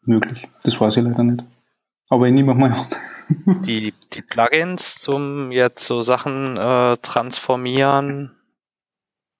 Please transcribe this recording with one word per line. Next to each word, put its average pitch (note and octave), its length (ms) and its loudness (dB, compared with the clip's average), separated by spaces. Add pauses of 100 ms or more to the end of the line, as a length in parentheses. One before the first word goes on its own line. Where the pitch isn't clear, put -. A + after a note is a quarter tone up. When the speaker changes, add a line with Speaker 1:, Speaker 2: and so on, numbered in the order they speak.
Speaker 1:
Möglich. A2+ 460 0 (160)
Das - 180 0
weiß G#2+ 160 2
ich A#2+ 60 4
leider A#2+ 200 0
nicht. A#2+ 200 0 (640)
Aber B2 160 4
ich B2 80 6
nehme C3+ 220 4
mal C3 160 4
an. - 880 -2
<laughs> - 0 -
Speaker 2:
Die, A2 320 -4 (200)
die G#2 100 -14
Plugins D#3 760 0
zum C#3+ 520 -4
jetzt B2 340 0
so A#2+ 160 -2
Sachen, C3 560 -2
äh, B2 400 2
transformieren, C3+ 1400 -2 (1040)